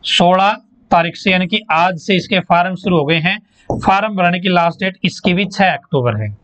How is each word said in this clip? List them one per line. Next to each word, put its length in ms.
सोलह 460
तारीख 260
से, 140
यानी 160
कि 240
आज 280
से 180
इसके 240
फॉर्म 340
शुरू 240
हो 60
गए 140
हैं। 220
फॉर्म 300
भरने 240
की 80
last 320
date 240
इसकी 300
भी 120
छह 260
अक्टूबर 500
है। 220